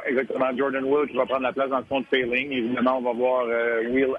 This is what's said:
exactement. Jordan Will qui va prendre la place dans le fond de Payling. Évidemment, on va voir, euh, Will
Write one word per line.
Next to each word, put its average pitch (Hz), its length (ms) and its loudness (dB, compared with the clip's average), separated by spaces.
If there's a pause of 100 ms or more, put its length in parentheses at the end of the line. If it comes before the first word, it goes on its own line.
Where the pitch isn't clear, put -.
exactement. 131 500 0
Jordan 135 300 -2
Will 139 240 2
qui 117 80 -4
va 127 80 2
prendre 131 160 0
la 123 120 -2
place 135 180 -2
dans 135 80 0
le 120 60 -6
fond 135 160 -2
de 120 40 -10
Payling. 127 460 -2
Évidemment, 123 480 0
on - 20 -4
va 120 120 -2
voir, 127 340 2
euh, 117 420 0
Will 131 300 2